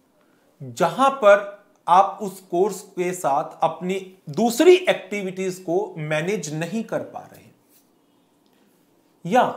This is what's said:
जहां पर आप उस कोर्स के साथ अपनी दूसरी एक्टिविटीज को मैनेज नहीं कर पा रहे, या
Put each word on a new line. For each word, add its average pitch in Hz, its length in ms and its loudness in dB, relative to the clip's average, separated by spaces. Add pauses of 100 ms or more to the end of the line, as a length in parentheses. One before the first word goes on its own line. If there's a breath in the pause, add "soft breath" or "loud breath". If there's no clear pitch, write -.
(600)
जहां 165 540 0
पर 202 380 4 (340)
आप 180 340 4
उस 190 180 -10 (120)
कोर्स 185 280 0 (120)
के 180 220 -4
साथ 147 500 -2
अपनी 180 360 -4 (320)
दूसरी 233 440 4 (140)
एक्टिविटीज 185 720 -4
को 180 400 -4
मैनेज 156 540 -4
नहीं 170 300 -6
कर 156 180 -6
पा - 200 -14
रहे, - 220 -20 (1800)
या 226 160 2 (160)